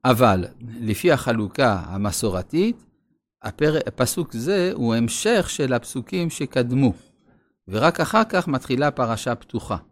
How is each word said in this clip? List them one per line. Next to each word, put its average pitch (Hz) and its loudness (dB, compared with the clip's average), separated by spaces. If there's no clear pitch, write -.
אבל 110 4
לפי 117 0
החלוקה 110 0
המסורתית, 101 -2
הפר-, 151 -2
פסוק - -2
זה 180 0
הוא 117 0
המשך 170 0
של 131 -2
הפסוקים 151 -4
שקדמו, 127 0
ורק 127 2
אחר 220 2
כך 180 0
מתחילה 135 0
פרשה 117 -2
פתוחה. - -6